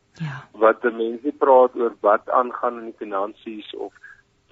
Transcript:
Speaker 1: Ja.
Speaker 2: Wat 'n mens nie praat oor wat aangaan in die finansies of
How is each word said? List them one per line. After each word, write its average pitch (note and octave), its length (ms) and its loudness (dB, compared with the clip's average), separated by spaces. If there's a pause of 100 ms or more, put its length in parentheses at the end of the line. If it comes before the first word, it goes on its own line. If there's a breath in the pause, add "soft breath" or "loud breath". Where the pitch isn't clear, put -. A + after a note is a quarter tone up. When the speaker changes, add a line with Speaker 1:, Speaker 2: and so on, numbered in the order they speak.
(200)
Speaker 1:
Ja. C#3 340 -12
Speaker 2:
Wat A2 320 2
'n A2+ 120 -2
mens A#2 260 -6
nie C#3+ 80 -2
praat C3 440 4
oor A#2 260 -2
wat G#2+ 280 2
aangaan B2 500 -2
in A2+ 60 -14
die A2+ 120 -16
finansies G#2+ 760 -10
of G#2+ 180 -12 (580 soft breath)